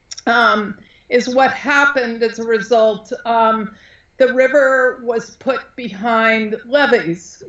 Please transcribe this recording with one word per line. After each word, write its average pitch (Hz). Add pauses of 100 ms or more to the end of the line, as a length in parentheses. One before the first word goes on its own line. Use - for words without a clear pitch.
(260)
um, 214 (300)
is 247
what 262
happened 254
as 220
a 226
result. 220 (120)
Um, 226 (420)
the 254
river 262
was 233
put -
behind 220
levees, 233